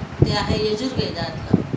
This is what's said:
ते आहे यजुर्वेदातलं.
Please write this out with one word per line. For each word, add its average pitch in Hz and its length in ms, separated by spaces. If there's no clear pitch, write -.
ते - 60
आहे 214 400
यजुर्वेदातलं. 175 880